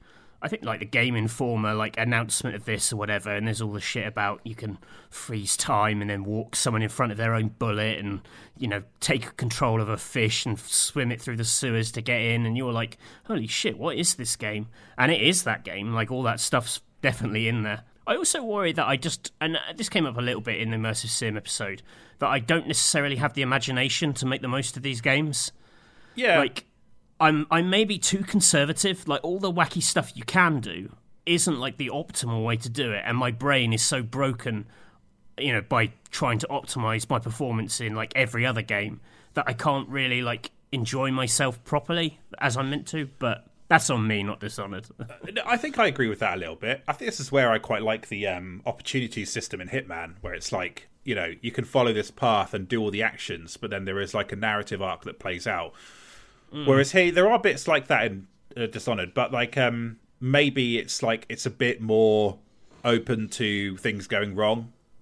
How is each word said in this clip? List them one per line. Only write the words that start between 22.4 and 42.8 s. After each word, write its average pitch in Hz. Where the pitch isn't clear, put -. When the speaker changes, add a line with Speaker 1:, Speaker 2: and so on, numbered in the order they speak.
Speaker 1:
necessarily 143
have 139
the 139
imagination 131
to 131
make 135
the 131
most 131
of 127
these 127
games. 143
Speaker 2:
Yeah. 233
Speaker 1:
Like, -
I'm, 156
I 165
may 190
be 196
too 196
conservative. 170
Like, 143
all 180
the 190
wacky 170
stuff -
you 123
can 170
do 98
isn't, 165
like, 127
the 131
optimal 117
way 117
to 117
do 120
it, 101
and 117
my 123
brain 123
is 107
so 127
broken, 117
you 139
know, 107
by 113
trying 120
to -
optimize 113
my 131
performance 113
in, 110
like, 110
every 120
other 120
game 104
that 147
I 131
can't 139
really, 127
like, 120
enjoy 131
myself 131
properly 165
as 127
I'm 135
meant 147